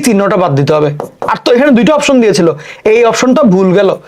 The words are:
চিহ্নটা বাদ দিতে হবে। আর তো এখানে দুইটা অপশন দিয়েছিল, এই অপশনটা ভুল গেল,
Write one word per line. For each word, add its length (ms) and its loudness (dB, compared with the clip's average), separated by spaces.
চিহ্নটা 380 0
বাদ 160 -2
দিতে 180 -2
হবে। 120 0
আর 120 -4
তো 120 -2
এখানে 220 2
দুইটা 200 2
অপশন 260 0
দিয়েছিল, 240 0
এই 80 2
অপশনটা 300 0
ভুল 140 2
গেল, 120 0